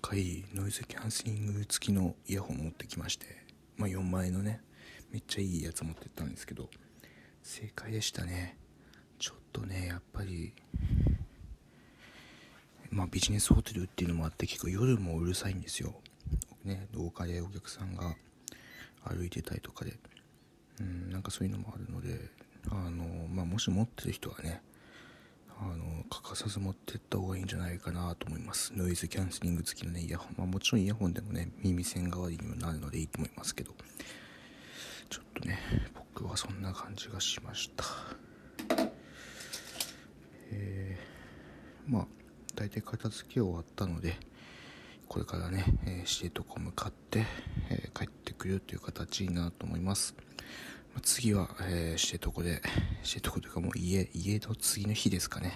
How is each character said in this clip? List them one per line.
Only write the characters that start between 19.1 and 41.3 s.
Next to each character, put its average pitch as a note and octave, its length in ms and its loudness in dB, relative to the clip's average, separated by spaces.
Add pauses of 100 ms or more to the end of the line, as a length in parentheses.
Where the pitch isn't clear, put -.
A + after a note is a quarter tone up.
い F2 60 -2
て - 100 -2
た - 140 -4
り - 80 -4
と - 100 -12
か - 140 -6
で、 - 80 -6 (840)
う - 40 -2
ん、 F2+ 280 -2
な F#2 100 -2
ん - 20 -6
か G2 80 -2
そ - 120 0
う F#2+ 60 4
い - 20 2
う G2+ 40 -2
の G2 40 -2
も G2+ 160 -6
あ G2 40 -8
る - 120 -8
の - 120 -4
で、 - 180 -2 (480)
あ G#2+ 60 0 (160)
の、 E2+ 380 -2
ま F2+ 160 0
あ、 - 20 2
も F#2 120 2
し - 120 2
持 G2 140 6
っ - 20 0
て - 220 -10
る - 40 2
人 - 160 -4
は - 140 -8
ね、 E2 180 -4 (1040)
あ F2+ 120 -4
の、 D#2+ 340 -4
欠 - 200 -8
か F#2 40 -6
さ - 140 -2
ず G2+ 100 -2
持 G2 140 2
っ - 20 0
て - 200 -12
っ - 40 -2
た - 200 0
方 F#2+ 100 2
が F#2 80 2
い F#2 40 -2
い F#2+ 40 -2
ん - 20 -2
じ F#2+ 80 -2
ゃ F2+ 40 0
な F2 140 0
い F2 60 -2
か - 140 -2
な F2 240 0
と - 100 -6
思 D#2+ 100 -2
い E2 40 -4
ま F#2+ 120 -6
す。 - 220 0
ノ F2+ 140 4
イ F2+ 80 6
ズ - 100 -2
キ - 120 -2
ャ F#2+ 60 4
ン F2+ 60 0
セ - 120 -6
リ F2 80 4
ン F2 40 4
グ E2 80 2
付 - 200 -4
き F2 40 -2
の E2+ 60 -2
ね、 F2 80 -2
イ E2+ 100 -2
ヤ E2+ 80 0
ホ - 120 -8
ン。 - 60 -6
ま - 60 -2
あ、 F#2+ 60 2
も F#2+ 100 2
ち - 140 4
ろ A2+ 60 10
ん - 20 10
イ F#2+ 80 6
ヤ G#2 60 6
ホ G2 120 4
ン E2+ 60 6
で - 80 0
も G#2 120 -4
ね、 E2+ 200 0 (100)
耳 F2+ 220 6
栓 F2 260 2
代 F2 100 0
わ F2+ 80 0
り E2+ 80 -2
に - 60 -4
も D#2 140 -2
な E2 160 0
る D2+ 80 0
の C#2+ 100 -4
で D#2 80 -2
い D#2+ 60 2
い - 20 -4
と - 120 -6
思 D2+ 100 2
い - 80 -8
ま - 80 -10
す - 100 -2
け - 80 -4
ど、 - 100 -8 (1400)
ち - 100 -6
ょ - 40 -10
っ - 20 -16 (160)
と - 80 -2
ね、 F#2+ 120 0 (340)
僕 - 320 -8
は F2+ 100 -2
そ - 140 -2
ん G2 100 -4
な F#2+ 120 -2
感 - 240 -6
じ - 140 -8
が F#2+ 100 -4
し - 220 0
ま - 120 -10
し - 220 -4
た。 - 80 -2 (2750)
え G2 480 -4 (880)